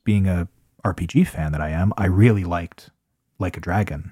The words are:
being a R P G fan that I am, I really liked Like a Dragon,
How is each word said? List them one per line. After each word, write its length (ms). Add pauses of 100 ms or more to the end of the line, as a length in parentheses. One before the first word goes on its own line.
being 220
a 200 (380)
R 80
P 120
G 200
fan 260
that 100
I 80
am, 280
I 80
really 400
liked 460 (480)
Like 180
a 40
Dragon, 500